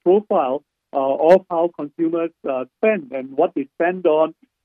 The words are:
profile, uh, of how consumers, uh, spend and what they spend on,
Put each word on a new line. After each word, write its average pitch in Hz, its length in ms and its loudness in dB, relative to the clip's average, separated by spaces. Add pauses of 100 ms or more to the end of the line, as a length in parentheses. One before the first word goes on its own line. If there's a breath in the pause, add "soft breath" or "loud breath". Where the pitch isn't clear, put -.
profile, 175 600 0 (300)
uh, 135 220 -2 (180)
of 190 160 4
how 175 260 0
consumers, 165 540 -4 (180)
uh, 131 180 -4 (120)
spend 196 360 -2
and 135 220 -10
what 170 200 0
they 135 200 -6
spend 175 300 -2
on, 160 300 2 (300)